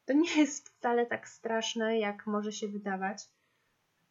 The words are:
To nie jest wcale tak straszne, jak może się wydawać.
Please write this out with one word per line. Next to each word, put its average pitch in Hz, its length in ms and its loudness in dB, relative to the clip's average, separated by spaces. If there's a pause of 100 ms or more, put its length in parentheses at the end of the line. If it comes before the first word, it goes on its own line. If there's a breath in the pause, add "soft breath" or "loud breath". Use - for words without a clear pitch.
To 262 80 0
nie 311 220 6
jest 294 340 2
wcale 240 360 2
tak 233 240 -6
straszne, 226 680 -2
jak 208 280 -4
może 208 240 -2
się 208 160 -8
wydawać. 196 640 -6 (800)